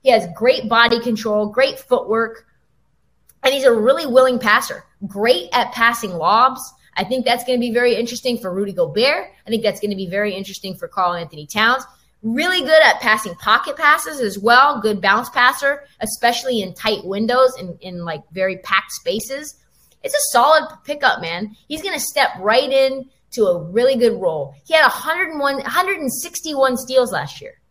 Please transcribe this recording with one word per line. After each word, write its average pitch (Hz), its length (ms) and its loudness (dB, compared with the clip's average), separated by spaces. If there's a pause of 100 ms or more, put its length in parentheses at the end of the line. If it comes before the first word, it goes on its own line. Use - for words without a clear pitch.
He 269 80 4
has 226 260 2
great 233 320 0
body 233 320 2
control, 214 480 -2
great 262 320 0
footwork, 226 680 -2 (960)
and 269 100 4
he's 269 120 -2
a 240 80 8
really 269 340 2
willing 254 320 4
passer. - 440 0 (220)
Great 233 480 0
at - 200 0
passing 233 380 0
lobs. 214 640 0 (220)
I 190 80 -2
think 240 200 -4
that's 240 200 0
gonna 254 160 -2
be 240 120 -2
very 240 240 2
interesting 233 440 -4
for 180 140 -8
Rudy 196 200 -4
Gobert. 208 540 0 (180)
I - 40 -18
think 220 120 -2
that's 208 180 -2
gonna 208 160 -4
be 190 140 -6
very 202 240 -2
interesting 196 420 -12
for 165 120 -12
Karl 180 260 -2
Anthony 151 320 -10
Towns. 226 400 0 (380)
Really 311 380 0
good 311 220 6
at 240 160 4
passing 214 360 -2
pocket 240 420 0
passes 311 420 0
as 202 200 -4
well. 247 420 4
Good 208 200 -2
bounce 202 280 2
passer, 277 560 0 (160)
especially 233 600 0
in 185 120 -8
tight 214 320 -4
windows 240 540 2
and 175 220 -12
in, 180 220 -12
like, 165 280 -8
very 190 260 -4
packed - 340 -2
spaces. 269 640 -6 (480)
It's - 120 -4
a - 160 0
solid 302 360 4 (160)
pickup, 285 380 0
man. 175 340 -6 (120)
He's 302 140 -8
gonna 359 180 -6
step - 300 0 (100)
right 233 300 2
in 269 400 0 (220)
to 220 140 0
a 175 160 0
really 233 360 0
good 226 240 0
role. 156 340 -4 (100)
He - 80 -2
had 311 120 6
a 247 40 6
hundred 339 400 -2
and 311 100 -8
one, 277 220 0
hundred 359 380 -2
and 269 120 -4
sixty-one 269 680 -2
steals 247 340 0
last 147 300 -8
year. - 180 -20 (100)